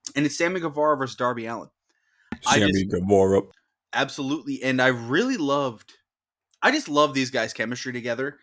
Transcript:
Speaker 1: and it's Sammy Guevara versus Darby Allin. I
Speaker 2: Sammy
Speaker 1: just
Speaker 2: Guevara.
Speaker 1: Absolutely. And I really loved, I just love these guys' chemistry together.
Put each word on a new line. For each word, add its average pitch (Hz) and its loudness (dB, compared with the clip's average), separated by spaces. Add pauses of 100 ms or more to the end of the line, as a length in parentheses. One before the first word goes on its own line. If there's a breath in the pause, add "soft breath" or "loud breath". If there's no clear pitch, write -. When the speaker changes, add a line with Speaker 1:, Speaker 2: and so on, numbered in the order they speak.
(160)
Speaker 1:
and 147 2
it's 143 -4
Sammy 175 0
Guevara 151 0
versus 131 -6
Darby 120 -2
Allin. 110 -10 (760 loud breath)
I 135 4
Speaker 2:
Sammy 98 4
Speaker 1:
just 95 0
Speaker 2:
Guevara. 95 4 (500)
Speaker 1:
Absolutely. 135 -4
And 131 2
I 127 6
really 135 0
loved, 139 -2 (680)
I 220 4
just 294 -4
love 147 4
these 131 0
guys' 113 -2
chemistry 123 -6
together. 123 -6